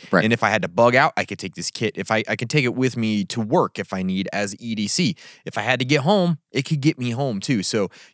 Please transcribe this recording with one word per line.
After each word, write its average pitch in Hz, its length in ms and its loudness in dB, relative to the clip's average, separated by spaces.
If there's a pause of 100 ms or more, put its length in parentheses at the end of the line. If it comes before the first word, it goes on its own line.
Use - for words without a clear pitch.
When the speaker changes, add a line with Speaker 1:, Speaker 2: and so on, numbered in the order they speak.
(120)
Speaker 1:
Right. 95 120 4
Speaker 2:
And 113 100 2
if 113 80 0
I 107 80 4
had 101 140 2
to 90 40 -4
bug 117 280 4
out, 143 200 4
I 101 100 -2
could 98 120 -8
take 95 160 -10
this - 160 -4
kit. - 260 -4
If 92 140 -8
I, 110 180 2
I 110 80 -2
can 123 120 -6
take 147 180 0
it 123 80 0
with 127 240 0
me 110 280 0
to - 140 -4
work 113 380 0
if 101 160 -6
I 95 80 -2
need 92 320 -2
as 101 260 -4
E 117 140 -6
D 104 140 -2
C. 127 280 0 (300)
If - 140 -6
I - 20 -4
had 123 160 0
to 127 80 -4
get 139 160 2
home, 175 380 2 (120)
it 135 140 -2
could 147 160 -2
get 151 160 2
me 123 140 -4
home 120 280 -4
too." 113 220 0
So 101 300 -2 (220)